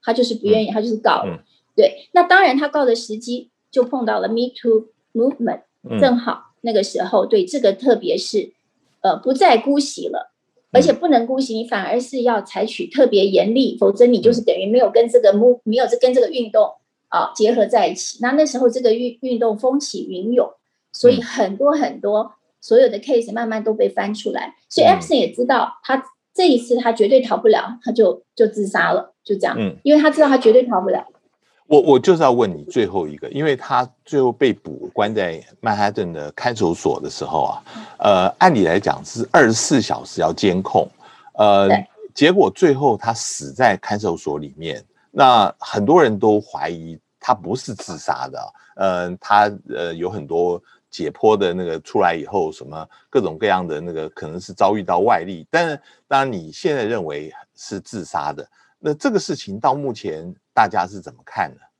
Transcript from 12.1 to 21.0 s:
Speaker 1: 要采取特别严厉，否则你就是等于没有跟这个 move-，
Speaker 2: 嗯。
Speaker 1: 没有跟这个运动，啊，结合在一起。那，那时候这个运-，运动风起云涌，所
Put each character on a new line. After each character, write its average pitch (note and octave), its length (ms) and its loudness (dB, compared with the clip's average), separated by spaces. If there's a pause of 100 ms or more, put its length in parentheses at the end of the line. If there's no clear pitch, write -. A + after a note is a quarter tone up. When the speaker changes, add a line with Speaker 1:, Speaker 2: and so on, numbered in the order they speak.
Speaker 1:
要 A#3 200 0
采 G3+ 240 -6
取 - 200 -10
特 C4 200 2
别 G3+ 200 2
严 G3 280 2
厉， C4 240 0
否 G3 120 4
则 A3 160 4
你 A#3+ 140 2
就 A#3+ 120 4
是 A#3+ 100 0
等 E3+ 120 0
于 F#3+ 160 -4
没 A#3+ 80 2
有 A3 120 4
跟 A#3 180 4
这 B3 120 4
个 G3+ 120 6
move-， A#3+ 240 4
Speaker 2:
嗯。 - 80 -18
Speaker 1:
没 A3 120 -2
有 B3 100 2 (140)
跟 B3+ 140 4
这 C4 60 4
个 A3+ 80 2
运 A#3+ 220 -6
动， G#3+ 240 2 (340)
啊， - 260 -2
结 G#3+ 200 2
合 B3+ 120 2
在 G#3+ 220 2
一 F3+ 60 -4
起。 - 260 -12
那， A#3+ 120 -2
那 D4+ 140 4
时 C4+ 120 -6
候 B3+ 100 4
这 A#3+ 120 0
个 A#3 120 2
运-， A#3+ 300 -4
运 B3+ 160 -4
动 A3+ 200 0
风 C4 220 0
起 - 260 -10
云 F#3+ 260 -6
涌， - 160 0 (440)
所 - 180 6